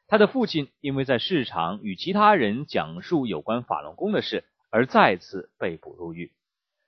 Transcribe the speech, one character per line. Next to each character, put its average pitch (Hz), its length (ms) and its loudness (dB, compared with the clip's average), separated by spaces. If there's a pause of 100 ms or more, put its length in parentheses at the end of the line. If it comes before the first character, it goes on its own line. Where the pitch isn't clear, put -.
他 214 100 4
的 208 80 8
父 240 200 0
亲 147 220 -4 (120)
因 139 140 -4
为 135 100 0
在 123 140 2
市 151 260 0
场 87 380 -4
与 98 140 -6
其 180 160 -4
他 208 220 6
人 123 320 0
讲 85 360 -4
述 143 240 0
有 85 140 -4
关 117 220 -4
法 82 180 -4
轮 76 160 -14
功 202 160 -4
的 156 80 2
事， - 240 -4 (260)
而 117 160 2
再 143 300 4
次 - 420 -12
被 90 200 -4
捕 73 160 -20
入 85 180 -10
狱。 85 200 -12 (560)